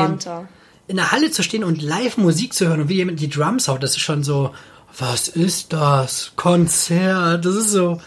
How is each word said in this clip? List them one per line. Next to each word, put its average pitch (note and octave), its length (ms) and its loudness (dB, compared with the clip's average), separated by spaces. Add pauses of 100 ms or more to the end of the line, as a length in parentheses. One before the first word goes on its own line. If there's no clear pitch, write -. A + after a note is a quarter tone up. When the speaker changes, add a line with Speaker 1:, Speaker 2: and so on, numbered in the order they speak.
(140)
Speaker 1:
entspannter. E3+ 340 -10 (400)
Speaker 2:
in F#3+ 80 -4
der F#3 160 0
Halle D4+ 200 2
zu G3+ 120 -2
stehen A3 220 -4
und D#3+ 160 0
live F3 360 -2
Musik F3+ 360 2
zu F3+ 140 0
hören D#3 140 2
und D3 80 0
wie F#3+ 60 0
jemand F3+ 240 0
die D3 100 -2
Drums D3+ 380 0
haut, C3 160 -2
das C3 80 -2
ist - 80 -2
schon D3 240 0
so, C#3 300 0 (440)
„Was B2 300 -4
ist E3+ 460 -2
das? C#3+ 640 0
Konzert?“ F3 1040 2
Das F#3 120 2
ist G#3+ 160 0
so F3 360 2